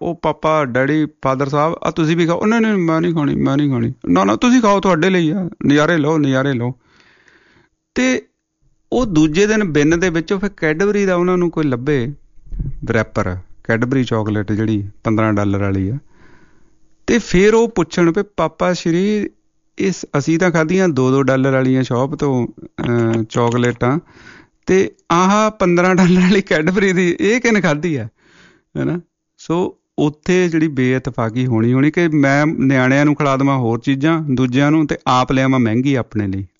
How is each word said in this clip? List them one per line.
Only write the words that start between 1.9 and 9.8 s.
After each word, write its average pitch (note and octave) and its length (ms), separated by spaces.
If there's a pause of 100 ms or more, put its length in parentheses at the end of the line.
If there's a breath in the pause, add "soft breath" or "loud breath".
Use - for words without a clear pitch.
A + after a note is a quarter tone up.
ਤੁਸੀਂ E3 260
ਵੀ E3+ 100
ਖਾਓ।" E3+ 180
"ਨਹੀਂ, A3+ 160
ਨਹੀਂ, A3 120
ਮੈਂ D#3+ 280
ਨਹੀਂ E3+ 120
ਖਾਣੀ, C#3+ 220
ਮੈਂ C3+ 220
ਨਹੀਂ D3 120
ਖਾਣੀ।" A#2+ 240 (160)
"ਨਾ, F#3+ 140
ਨਾ, G3+ 120
ਤੁਸੀਂ B3 260
ਖਾਓ, G3+ 180
ਤੁਹਾਡੇ F3+ 300
ਲਈ F3 200
ਆ, F#3 200 (180)
ਨਜ਼ਾਰੇ D3+ 300
ਲਓ, D3+ 200
ਨਜ਼ਾਰੇ C3+ 360
ਲਓ।" A#2+ 200 (1200 soft breath)
ਤੇ B3+ 260 (720)
ਉਹ B3 120
ਦੂਜੇ D#3+ 420
ਦਿਨ G#3+ 160
ਬਿੰਨ D#3 360